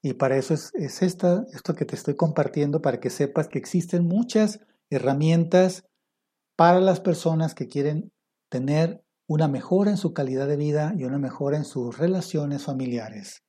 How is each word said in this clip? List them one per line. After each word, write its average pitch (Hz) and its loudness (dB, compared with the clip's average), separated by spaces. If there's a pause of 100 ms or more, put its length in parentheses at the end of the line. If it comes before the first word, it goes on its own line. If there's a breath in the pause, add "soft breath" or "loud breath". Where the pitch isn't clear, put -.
Y 131 -4
para 135 2
eso 135 0
es, - -8
es 160 -6
esta, 180 2
esto 156 -6
que - -4
te - -8
estoy 143 -4
compartiendo, 151 0
para 120 0
que - -4
sepas 151 -2
que 147 -6
existen 175 0
muchas 214 0 (280 soft breath)
herramientas 165 2 (720)
para 175 8
las 185 4
personas 160 0
que - -8
quieren 147 -4 (380)
tener 147 0 (240)
una 156 2
mejora 185 2
en 196 0
su - -2
calidad 135 -2
de 143 0
vida 151 0
y 139 -4
una 135 -2
mejora 139 -2
en 151 -4
sus 120 -6
relaciones 156 -2
familiares. 120 -6